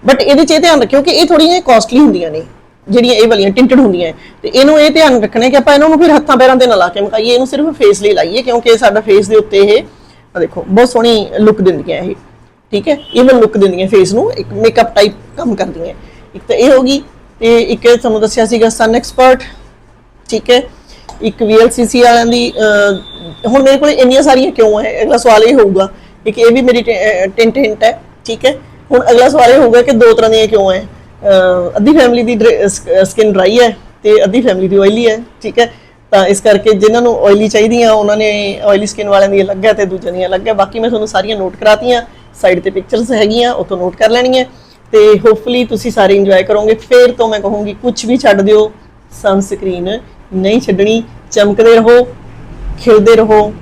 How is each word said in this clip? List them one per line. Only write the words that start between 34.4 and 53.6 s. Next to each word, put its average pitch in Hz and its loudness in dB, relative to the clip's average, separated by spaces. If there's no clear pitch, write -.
ਫੈਮਿਲੀ 190 -2
ਦੀ 185 -2
ਆਇਲੀ 208 0
ਹੈ, 220 -2
ਠੀਕ 240 -6
ਹੈ। 233 0
ਤਾਂ 190 2
ਇਸ 196 -2
ਕਰਕੇ 214 2
ਜਿਨ੍ਹਾਂ 214 2
ਨੂੰ 233 -2
ਆਇਲੀ 208 2
ਚਾਹੀਦੀਆਂ, 226 0
ਉਹਨਾਂ 208 0
ਨੇ, 208 -4
ਆਇਲੀ 202 0
ਸਕਿਨ 208 -10
ਵਾਲਿਆਂ 196 2
ਦੀ 196 0
ਅਲੱਗ 196 -4
ਹੈ 220 2
ਤੇ 208 -2
ਦੂਜਿਆਂ 175 -10
ਦੀਆਂ 180 -6
ਅਲੱਗ 190 -6
ਹੈ। 220 -2
ਬਾਕੀ 202 -4
ਮੈਂ 226 -4
ਤੁਹਾਨੂੰ 214 -4
ਸਾਰੀਆਂ 202 -4
ਨੋਟ 185 -8
ਕਰਾਤੀਆਂ, 233 -2
ਸਾਈਡ 180 0
'ਤੇ 190 -6
ਪਿਕਚਰਸ 220 -6
ਹੈਗੀਆਂ, 226 -2
ਉੱਥੋਂ 185 -8
ਨੋਟ 180 -6
ਕਰ 220 0
ਲੈਣੀਆਂ। 254 -2
ਤੇ 214 4
hopefully 220 0
ਤੁਸੀਂ 233 -6
ਸਾਰੇ 196 0
ਇੰਜੋਏ 196 2
ਕਰੋਗੇ। 208 -2
ਫਿਰ 247 2
ਤੋਂ 233 -2
ਮੈਂ 214 -4
ਕਹੂੰਗੀ, 208 -6
ਕੁਛ 233 -8
ਵੀ 240 -2
ਛੱਡ 202 0
ਦਿਓ, 214 2
ਸਨਸਕ੍ਰੀਨ 196 -6
ਨਹੀਂ 196 -2
ਛੱਡਣੀ। 220 -2
ਚਮਕਦੇ 214 2
ਰਹੋ, 233 4
ਖਿਲਦੇ 220 4
ਰਹੋ 214 0